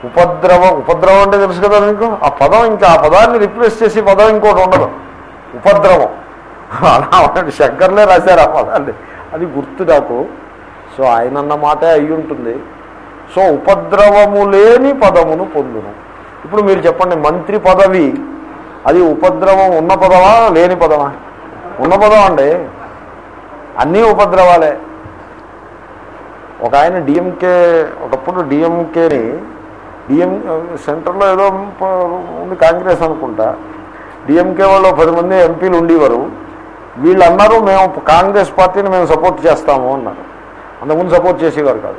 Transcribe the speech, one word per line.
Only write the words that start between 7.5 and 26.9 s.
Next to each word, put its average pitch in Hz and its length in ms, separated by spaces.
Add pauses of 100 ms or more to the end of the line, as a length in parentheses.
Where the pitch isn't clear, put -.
శంకర్లే 185 540
రాశారు 180 340
ఆ 147 220
పదాన్ని, 139 320 (400)
అది 160 120
గుర్తు 139 380
నాకు. 143 420 (760)
So 131 60
ఆయన 123 320
అన్న 147 180
మాటే 151 360
అయి 151 220
ఉంటుంది. 127 460 (760)
So 185 160
ఉపద్రవము 196 960
లేని 240 440
పదమును 175 520
పొందును. 117 480 (520)
ఇప్పుడు 202 160
మీరు 190 180
చెప్పండి, 170 360
మంత్రి 160 440
పదవి 185 540 (720)
అది 170 160
ఉపద్రవం 180 760
ఉన్న 170 160
పదమా 190 600
లేని 175 220
పదమా? 151 380 (680)
ఉన్న 160 160
పదం 208 300
అండి, 156 400 (1120)
అన్నీ 165 220
ఉపద్రవాలే. 180 760 (1800)
ఒక 117 140
ఆయన 170 240